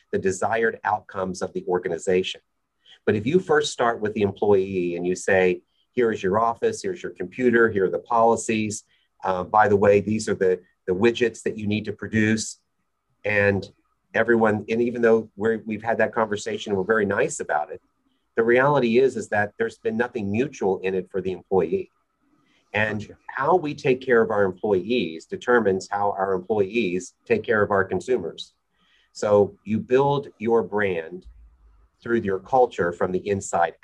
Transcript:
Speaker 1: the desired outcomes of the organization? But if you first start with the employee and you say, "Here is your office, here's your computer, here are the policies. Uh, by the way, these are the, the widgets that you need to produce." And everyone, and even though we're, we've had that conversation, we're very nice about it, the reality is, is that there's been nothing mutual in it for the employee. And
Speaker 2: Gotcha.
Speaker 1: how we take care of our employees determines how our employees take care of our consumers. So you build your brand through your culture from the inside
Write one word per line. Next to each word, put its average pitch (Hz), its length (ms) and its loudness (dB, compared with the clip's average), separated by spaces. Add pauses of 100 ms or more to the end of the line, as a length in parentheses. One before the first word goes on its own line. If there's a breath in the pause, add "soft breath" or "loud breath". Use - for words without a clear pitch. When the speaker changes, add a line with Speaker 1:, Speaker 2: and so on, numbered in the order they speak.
(120 soft breath)
Speaker 1:
the 104 60 -2
desired 107 640 -2
outcomes 98 580 -4
of 92 120 -6
the 90 140 -8
organization? 90 720 -2 (640 soft breath)
But 107 100 2
if 104 120 -4
you 175 120 4
first 147 320 0
start 117 300 -2
with 104 140 -2
the 107 80 0
employee 98 720 0
and 87 100 -6
you 92 100 -2
say, 92 460 2 (300)
"Here 117 200 0
is 101 120 -4
your 98 160 0
office, 117 420 -2
here's 92 220 -6
your 90 100 -10
computer, 117 560 2
here 95 160 0
are - 40 2
the - 100 -4
policies. 113 840 0 (400)
Uh, 92 200 -2
by 104 240 4
the 101 100 4
way, 101 240 4
these 107 260 -4
are 101 80 0
the, 92 240 2 (280 soft breath)
the 92 60 0
widgets 117 500 0
that 107 140 -6
you 104 100 -8
need 104 180 -2
to 104 80 -8
produce." 107 680 -2 (640)
And 101 460 0 (440)
everyone, 110 540 2
and 113 140 -2
even 120 200 -4
though 113 340 4
we're, 110 300 -2
we've 110 180 -6
had 113 160 -2
that 107 140 0
conversation, 107 640 -4
we're 95 80 0
very 107 220 0
nice 120 340 -2
about 76 320 -4
it, 76 100 -14 (540)
the 117 80 2
reality 123 560 4
is, 131 160 4
is 104 140 -8
that 104 280 -2
there's 113 200 -6
been 110 180 -4
nothing 117 360 -4
mutual 107 480 -2
in 95 140 -2
it 92 160 -4
for 95 120 -6
the 92 100 -4
employee. 90 580 -2 (840)
And 107 260 0
Speaker 2:
Gotcha. - 180 -14 (100)
Speaker 1:
how 147 280 0
we 151 180 -2
take 131 280 0
care 117 200 4
of 110 80 0
our 101 140 0
employees 92 800 -2
determines 98 640 0
how 101 220 -2
our 95 220 -2
employees 95 800 -2 (120)
take 110 180 0
care 107 180 2
of 101 100 0
our 98 140 2
consumers. 92 680 -4 (600)
So 104 500 2
you 107 160 -4
build 139 480 2 (100)
your 113 260 2
brand 92 600 -4 (800)
through 117 160 0
your 95 200 -2
culture 117 520 0
from 92 220 -2
the 92 140 -4
inside 95 560 -2